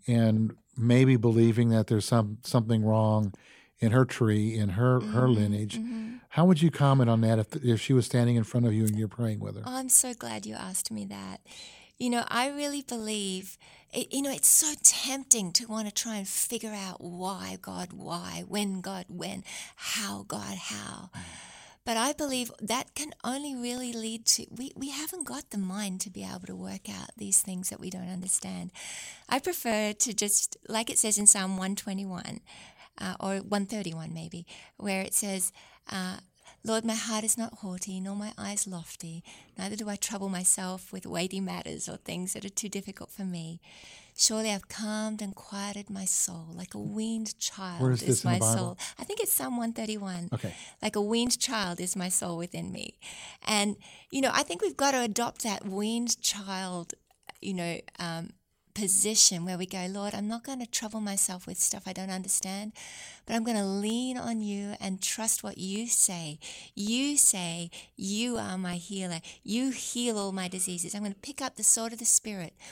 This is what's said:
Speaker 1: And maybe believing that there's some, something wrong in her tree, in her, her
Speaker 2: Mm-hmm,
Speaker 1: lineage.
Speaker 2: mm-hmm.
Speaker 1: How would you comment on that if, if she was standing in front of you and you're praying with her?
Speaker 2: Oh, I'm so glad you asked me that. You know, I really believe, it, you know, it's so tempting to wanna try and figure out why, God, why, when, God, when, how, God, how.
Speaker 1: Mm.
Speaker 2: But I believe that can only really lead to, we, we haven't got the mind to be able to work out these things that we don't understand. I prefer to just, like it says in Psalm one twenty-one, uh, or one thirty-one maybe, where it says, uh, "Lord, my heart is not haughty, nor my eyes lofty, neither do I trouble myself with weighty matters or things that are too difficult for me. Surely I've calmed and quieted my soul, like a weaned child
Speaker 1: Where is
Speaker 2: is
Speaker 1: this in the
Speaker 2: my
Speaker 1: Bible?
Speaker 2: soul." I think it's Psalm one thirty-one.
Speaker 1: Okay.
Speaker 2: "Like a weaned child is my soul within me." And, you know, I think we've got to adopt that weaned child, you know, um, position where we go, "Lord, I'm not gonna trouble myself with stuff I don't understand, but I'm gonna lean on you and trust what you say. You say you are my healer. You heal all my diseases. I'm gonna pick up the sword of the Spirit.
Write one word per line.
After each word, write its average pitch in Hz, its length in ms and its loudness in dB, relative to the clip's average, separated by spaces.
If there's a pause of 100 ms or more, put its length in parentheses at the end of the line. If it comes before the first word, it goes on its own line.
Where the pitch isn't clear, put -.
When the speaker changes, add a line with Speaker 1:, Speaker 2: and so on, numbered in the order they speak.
Speaker 1:
And 110 480 6 (220)
maybe 127 380 8
believing 117 520 8
that 110 200 6
there's 107 180 4
some, 110 360 4
something 113 400 4
wrong 107 520 4 (460)
in 113 120 4
her 127 140 8
tree, 110 500 4
in 104 140 2
her, 123 300 6
her 113 260 4
Speaker 2:
Mm-hmm, 127 60 8
Speaker 1:
lineage. 107 460 2
Speaker 2:
mm-hmm. 226 380 -4 (140)
Speaker 1:
How 165 160 6
would 175 160 8
you 165 80 8
comment 135 400 6
on 113 100 6
that 113 180 6
if, 107 100 0 (140)
if 117 200 6
she - 100 2
was 127 140 6
standing 120 300 4
in 113 80 4
front 120 200 2
of 113 80 4
you 110 140 4
and 107 100 2
you're 110 120 0
praying 107 320 -2
with 101 160 -6
her? 101 100 -10
Speaker 2:
Oh, 254 100 -4
I'm 262 140 -2
so 247 240 6
glad - 320 -8
you 214 80 -8
asked - 360 -6
me 104 140 -6
that. 98 360 -10 (580)
You 247 100 -2
know, 240 200 0
I 247 200 0
really 285 320 -4
believe, 208 800 -4 (340)
it, - 180 -6
you 277 120 0
know, 277 80 -2
it's - 180 4
so 302 240 6 (100)
tempting 254 720 4
to 233 140 0
wanna 220 240 -4
try 220 260 -4
and 196 100 -6
figure 220 460 -4
out 190 260 -8
why, 185 600 -8
God, 180 320 -10
why, 170 560 -8
when, 196 320 -2
God, 185 300 -8
when, 185 340 -8 (320)
how, 202 500 -6
God, 196 300 -8
how. 202 580 -10
Speaker 1:
Mm. - 60 -10 (640)
Speaker 2:
But 226 140 0
I 269 160 2
believe 262 440 -2
that 226 360 -4
can 294 180 -6 (100)
only 277 320 -4
really 247 380 -4
lead 226 340 -6
to, - 240 2
we, 262 240 -8
we 277 140 -6
haven't 302 380 -6
got 262 240 -8
the 208 80 -6
mind 190 440 -4
to 202 80 -8
be 196 120 -10
able 185 240 -10
to 190 100 -8
work 190 320 -10
out 202 300 -10
these 196 240 2
things 185 260 -4
that - 120 -8
we 185 100 -8
don't 185 180 -8
understand. 185 640 -4 (560)
I 254 100 2
prefer 220 540 0
to 214 220 0
just, - 420 2 (120)
like 220 200 0
it - 100 2
says 202 200 4
in 208 80 6
Psalm 190 320 6
one 190 180 -2
twenty-one, 190 640 -6 (580)
uh, 185 220 -6
or 196 180 -2
one 202 280 0
thirty-one 165 480 -6
maybe, 165 320 -10 (320)
where 190 240 -2
it - 120 -6
says, 190 380 0 (380)
uh, 185 280 -6 (440)
"Lord, 220 220 0
my 226 100 0
heart 220 300 -2
is 220 140 2
not 220 220 -4
haughty, 185 380 -6
nor 190 160 -6
my 208 220 -8
eyes 202 300 -4
lofty, 170 580 -12 (320)
neither 202 200 -6
do 208 120 -6
I 202 80 -4
trouble 196 320 -4
myself 185 640 0
with 185 140 -12
weighty 185 340 -4
matters 180 480 -6
or - 80 -8
things 180 380 -6
that 208 100 -10
are 202 60 -8
too 202 180 -4
difficult 196 420 -10
for - 140 -10
me. 165 360 -6 (540)
Surely 220 360 2
I've 196 180 -4
calmed 214 540 -4
and 196 120 -8
quieted 202 540 -8
my 196 160 -8
soul, 170 480 0
like 175 220 -12
a 208 40 -8
weaned 220 600 -4
child 180 420 -6
Speaker 1:
Where 127 120 4
is 120 100 0
Speaker 2:
is - 60 -2
Speaker 1:
this 123 160 2
in 120 80 4
the - 20 6
Speaker 2:
my 107 60 0
Speaker 1:
Bible? 113 180 6
Speaker 2:
soul." - 200 -2 (200)
I - 60 -8
think 415 160 -6
it's 403 120 0
Psalm 262 240 -2
one 226 160 -2
thirty-one. 196 640 -6
Speaker 1:
Okay. - 200 -4 (280)
Speaker 2:
"Like 214 140 0
a 208 40 2
weaned 233 380 2
child 190 420 -2
is 180 160 -2
my 185 140 -2
soul 175 260 0
within 170 340 -6
me." - 280 -10 (480)
And, 208 300 2 (340)
you 269 100 -2
know, 262 140 4
I 277 80 4
think 339 180 -4
we've 381 160 0
got 277 140 4
to 262 100 2
adopt 233 440 -2
that 202 220 -4
weaned 214 540 -2
child, 190 720 -4 (480)
you 196 140 -4
know, 170 240 -2 (200)
um, 165 320 -6 (420)
position 202 720 4
where 185 140 -4
we 185 80 -2
go, 185 240 -6
"Lord, 202 240 -4
I'm 208 140 -4
not 233 160 -6
gonna 262 200 -8
trouble 220 360 -6
myself 196 460 -2
with 185 140 -8
stuff - 260 0
I 190 60 -6
don't 190 160 -6
understand, 190 640 -2 (540)
but - 80 -4
I'm 226 80 2
gonna 220 240 2
lean 226 500 0
on 233 240 -4
you 202 400 -4
and 190 220 -4
trust - 400 0
what 208 160 -8
you 202 300 -4
say. 165 500 2 (360)
You 247 420 0
say 170 540 2 (260)
you 220 420 -2
are 202 180 -4
my 180 200 -4
healer. 175 440 -6 (220)
You 247 280 0
heal 240 460 -2
all 196 160 -2
my 185 160 -4
diseases. 180 460 -4
I'm 208 80 -6
gonna 202 140 -6
pick - 260 -10
up 262 140 -6
the - 80 -6
sword 226 280 4
of 233 60 -12
the 233 60 -8
Spirit. 202 500 2 (180)